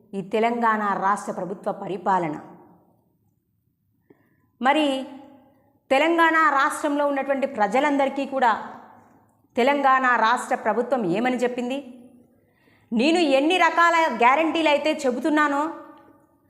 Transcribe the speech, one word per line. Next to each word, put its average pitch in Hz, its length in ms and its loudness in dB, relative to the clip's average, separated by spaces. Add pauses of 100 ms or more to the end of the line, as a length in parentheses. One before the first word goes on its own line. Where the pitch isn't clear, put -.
(140)
ఈ 196 80 -6
తెలంగాణ 220 800 -2
రాష్ట్ర 196 300 -2
ప్రభుత్వ 190 400 -8
పరిపాలన. 185 680 -2 (2250)
మరి 269 440 0 (880)
తెలంగాణ 320 420 4
రాష్ట్రంలో 294 760 0
ఉన్నటువంటి 269 400 -2
ప్రజలందరికీ 269 800 0
కూడా 254 420 0 (920)
తెలంగాణ 262 500 2
రాష్ట్ర 247 480 0
ప్రభుత్వం 240 500 -2
ఏమని 226 300 -2
చెప్పింది? 247 760 -6 (840)
"నేను 311 260 2
ఎన్ని 302 380 2
రకాల 330 600 2
గ్యారంటీలు 311 520 2
అయితే 294 240 2
చెబుతున్నానో 294 800 0 (760)